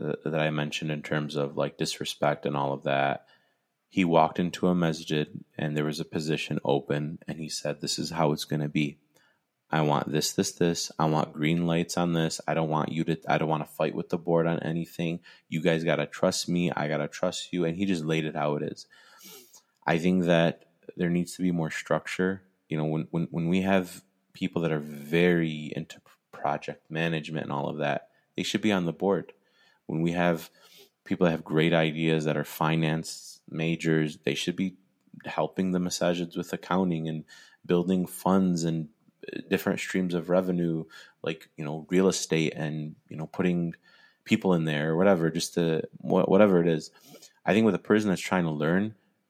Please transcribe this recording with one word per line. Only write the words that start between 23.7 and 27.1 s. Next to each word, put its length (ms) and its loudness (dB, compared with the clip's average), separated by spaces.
people 300 -4
that 100 0
are 60 0
very 920 0
into 280 -10
p-, 100 -20
project 580 -6
management 540 -4